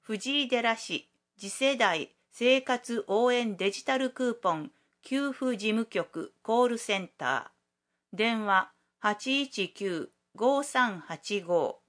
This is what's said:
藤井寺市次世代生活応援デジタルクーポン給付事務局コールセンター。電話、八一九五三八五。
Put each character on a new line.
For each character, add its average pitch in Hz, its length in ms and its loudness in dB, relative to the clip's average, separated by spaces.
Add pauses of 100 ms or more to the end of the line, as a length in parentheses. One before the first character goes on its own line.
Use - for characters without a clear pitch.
藤 262 420 -2
井 247 60 -2
寺 233 280 2
市 - 320 -8 (280)
次 196 120 -12
世 269 260 2
代 196 360 0 (200)
生 254 300 4
活 240 460 -2
応 233 240 4
援 233 260 0
デ 196 140 0
ジ - 140 -12
タ 262 120 0
ル 262 140 0
ク 247 200 0
ー - 40 -2
ポ 180 180 0
ン 156 180 -6 (300)
給 277 300 -2
付 254 260 -2
事 214 120 -2
務 220 160 0
局 - 480 -6 (100)
コ 233 200 4
ー 247 40 4
ル 233 100 -2
セ 202 220 -2
ン 185 180 -8
タ 127 340 -2 (640)
ー。 - 20 -14
電 220 300 0
話、 190 260 2 (280)
八 254 420 0
一 208 280 -4
九 180 420 -6 (240)
五 277 260 2
三 247 380 0
八 185 420 -6
五。 170 480 0